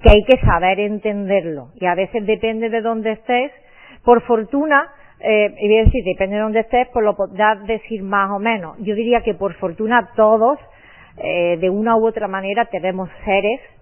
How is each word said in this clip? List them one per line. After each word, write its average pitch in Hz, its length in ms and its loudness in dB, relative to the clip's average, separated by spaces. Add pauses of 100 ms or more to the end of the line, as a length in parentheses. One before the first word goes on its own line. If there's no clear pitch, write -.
Que - 80 8
hay 208 140 8
que 254 220 4
saber 185 340 2
entenderlo, 196 960 -4
y 185 100 -6
a 180 80 2
veces 190 320 -4
depende 220 440 -2
de 220 120 -2
dónde 220 300 -4
estés. 247 400 -4 (520)
Por 240 200 4
fortuna, 277 680 0 (300)
eh, 214 400 2
y 208 80 -2
voy 214 100 6
a 226 60 4
decir, 220 200 2
depende 190 340 -2
de 208 40 -2
dónde 214 200 -2
estés, 247 300 0
pues 233 140 -2
lo 208 100 0
podrás 196 520 0
decir 220 340 -6
más 196 300 -2
o 202 80 -6
menos. 202 400 -4
Yo 208 160 -4
diría 233 260 0
que 214 140 -4
por 185 200 -4
fortuna 214 600 -2
todos, 226 420 4 (600)
eh, 175 420 -2
de 175 100 0
una 214 280 0
u 220 100 2
otra 220 200 -4
manera 196 380 -4
tenemos 185 420 -6 (160)
seres 208 380 0 (200)